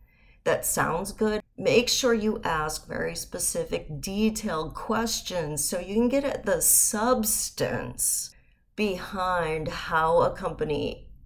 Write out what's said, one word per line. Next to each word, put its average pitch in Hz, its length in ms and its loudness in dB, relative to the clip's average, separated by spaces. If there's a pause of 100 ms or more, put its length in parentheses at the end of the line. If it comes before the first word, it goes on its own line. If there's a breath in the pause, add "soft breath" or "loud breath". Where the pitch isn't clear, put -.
(440 soft breath)
that - 200 2
sounds 165 480 -2
good. 214 300 0 (160)
Make 214 320 4
sure 240 240 2
you 214 300 0
ask 156 440 -2
very 165 280 -4
specific, 165 840 -4
detailed 196 760 -2
questions 180 880 -2
so 185 160 -2
you 190 160 -4
can 233 120 4
get 277 160 2
at - 220 -4
the 175 160 2
substance - 1700 2 (460 soft breath)
behind 180 920 -2
how 165 540 4
a - 100 4
company - 800 -4 (160)